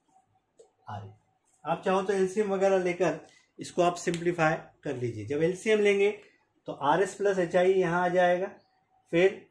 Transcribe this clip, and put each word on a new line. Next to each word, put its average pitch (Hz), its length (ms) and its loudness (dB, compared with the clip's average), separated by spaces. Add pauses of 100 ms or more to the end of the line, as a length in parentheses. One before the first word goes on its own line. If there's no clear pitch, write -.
(880)
आर 107 160 -12
ई। 104 40 -20 (560)
आप 170 200 -4
चाहो 190 160 0
तो 196 120 -2
एलसीएम 190 360 0
वगैरह 190 300 2
लेकर 175 400 -2 (400)
इसको - 220 -4
आप 175 160 2
सिंप्लीफाई 170 580 -2 (280)
कर 143 140 -6
लीजिए। 117 280 -6
जब 147 180 -2
एलसीएम 185 380 0
लेंगे 202 280 2 (580)
तो 156 60 -10 (100)
आर 156 180 2
एस 196 140 -2
प्लस 196 240 0
एच 170 160 -2
आई 180 160 4
ई 190 80 2
यहाँ 175 240 0
आ 180 60 0
जाएगा, 180 380 2 (640)
फिर 185 380 2